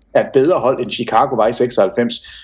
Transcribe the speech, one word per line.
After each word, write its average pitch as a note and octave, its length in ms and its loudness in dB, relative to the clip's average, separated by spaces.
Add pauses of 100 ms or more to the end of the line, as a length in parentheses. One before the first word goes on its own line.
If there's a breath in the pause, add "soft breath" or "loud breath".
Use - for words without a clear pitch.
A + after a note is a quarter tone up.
(140)
er B2+ 80 4
et - 120 -4
bedre D3 260 4
hold, B2 240 0
end G2+ 80 -8
Chicago - 440 0
var A2 120 2
i B2 60 0
seksoghalvfems. A#2 760 -2 (160 loud breath)